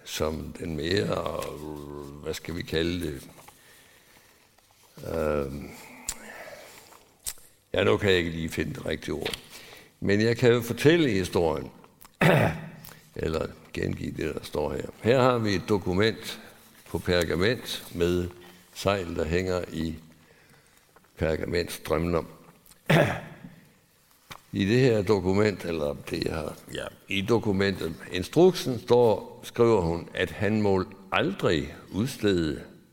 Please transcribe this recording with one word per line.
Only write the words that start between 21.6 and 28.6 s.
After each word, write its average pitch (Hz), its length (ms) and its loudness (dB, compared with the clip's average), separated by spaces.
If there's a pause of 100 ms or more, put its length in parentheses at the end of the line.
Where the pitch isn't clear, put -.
<clears throat> 151 40 8 (1600)
I 101 120 0
det 113 160 4
her 113 220 4
dokument, 98 600 2
eller 78 300 -2 (160)
det 82 140 -4
her, 80 300 -4 (200)
ja, 58 100 -8 (240)
i 98 140 -2
dokumentet, 98 720 0 (180)
instruksen 139 680 2